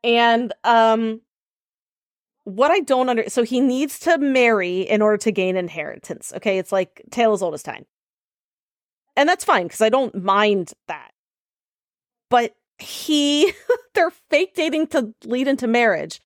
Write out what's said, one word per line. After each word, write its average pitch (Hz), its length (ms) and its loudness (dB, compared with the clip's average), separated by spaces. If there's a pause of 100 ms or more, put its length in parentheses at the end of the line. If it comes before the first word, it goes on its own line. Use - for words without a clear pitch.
And, 233 480 2 (100)
um, 226 580 2 (1200)
what 220 260 0
I 381 80 4
don't 254 300 0
under-, 220 200 0
so 240 140 0
he 240 180 0
needs 269 400 0
to 330 180 2
marry 226 640 2
in 214 200 0
order 214 140 2
to 208 160 -2
gain 185 240 -2
inheritance. 165 800 -10
Okay, 190 220 -2
it's 185 120 -8
like 190 400 -4
tale 233 220 2
as 196 100 -2
old 170 120 -4
as 151 100 -12
time. - 200 -12 (1300)
And 285 120 2
that's - 160 -2
fine, 196 240 0
'cause - 120 -8
I 220 80 4
don't 247 340 0
mind 196 500 0 (140)
that. 143 240 -14 (1200)
But 240 240 2 (240)
he, 294 760 0 (220)
<laughs> - 200 -12
they're 349 160 2 (200)
fake 320 240 0
dating 320 340 -2
to 226 260 -4 (100)
lead 254 240 -4
into 262 180 -2
marriage 214 600 0